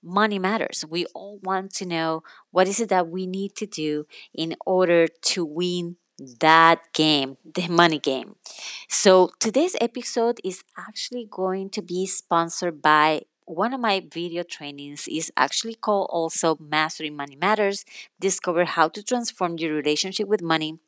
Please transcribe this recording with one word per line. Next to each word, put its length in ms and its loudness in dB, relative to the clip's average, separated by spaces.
money 380 -2
matters. 500 -4
We 240 -4
all 300 -16
want 320 -6
to 100 -6
know 380 -2
what 180 6
is 120 0
it 100 -2
that 180 2
we 200 -6
need 300 -6
to 100 -8
do 400 -4
in 220 -4
order 400 4
to 400 -2
win 520 -4
that 520 6
game, 540 2
the 220 -6
money 320 4
game. 340 -4
So 400 6
today's 400 0
episode 640 -2
is 200 -8
actually 540 -10
going 400 -4
to 140 -8
be 240 -4
sponsored 760 -2
by 440 4
one 280 -4
of 80 -6
my 280 0
video 320 -8
trainings. 640 -12
Is 300 -4
actually 400 -2
called 340 0
also 520 0
Mastering 560 -4
Money 180 -8
Matters. 480 0
Discover 460 0
how 240 2
to 160 -8
transform 540 -4
your 160 -4
relationship 560 -2
with 120 0
money 460 -2